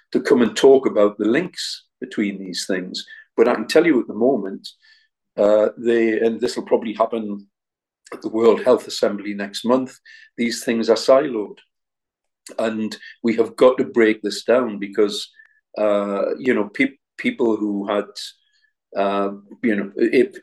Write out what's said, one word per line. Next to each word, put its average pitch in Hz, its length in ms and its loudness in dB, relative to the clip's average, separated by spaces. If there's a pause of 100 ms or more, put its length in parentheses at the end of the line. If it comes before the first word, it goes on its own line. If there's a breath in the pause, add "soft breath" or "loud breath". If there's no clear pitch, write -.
(100)
to 127 100 0
come - 220 4
and 107 140 -2
talk 135 300 6
about 104 320 0
the 104 100 -2
links - 560 -6 (160)
between 101 380 -6
these 92 280 -12
things. 92 380 -8 (320 loud breath)
But 113 100 4
I 123 80 2
can 110 140 -8
tell 165 180 4
you 135 140 4
at - 80 -6
the 101 60 -12
moment, 107 520 -2 (680 soft breath)
uh, 107 400 4
they, 113 420 0
and 113 220 0
this 120 160 -4
will 107 80 -8
probably 110 300 -2
happen 104 520 -4 (680)
at - 100 -16
the 107 80 -6
World 110 340 4
Health 123 240 2
Assembly 101 460 -4
next 101 300 -8
month, 127 320 -2 (400 loud breath)
these 117 280 -6
things 113 240 -2
are 113 80 6
siloed. 131 640 0 (1000)
And 110 380 -4 (260 loud breath)
we 113 140 0
have 113 180 0
got 127 220 6
to 131 80 0
break 110 380 2
this 98 220 -8
down 113 340 0
because, 101 520 -2 (460 soft breath)
uh, 101 640 0
you 123 160 0
know, 104 160 -2
pe-, - 260 -2 (220)
people 120 380 0
who 101 300 -4
had, 101 200 -2 (880)
uh, 98 360 -2 (300)
you 113 140 2
know, 98 200 -6
it, 123 460 2